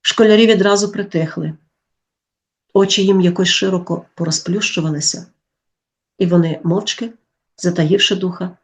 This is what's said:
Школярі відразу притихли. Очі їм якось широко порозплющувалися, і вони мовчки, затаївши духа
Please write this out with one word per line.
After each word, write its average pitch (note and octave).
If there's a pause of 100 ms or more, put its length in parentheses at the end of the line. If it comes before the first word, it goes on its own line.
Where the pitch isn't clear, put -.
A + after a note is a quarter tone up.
Школярі G#3+
відразу G3+
притихли. D#3+ (1200)
Очі G3
їм F#3+
якось F3+
широко F3+ (100)
порозплющувалися, D#3+ (920)
і F#3+
вони E3
мовчки, G#3 (440)
затаївши F3+
духа F3+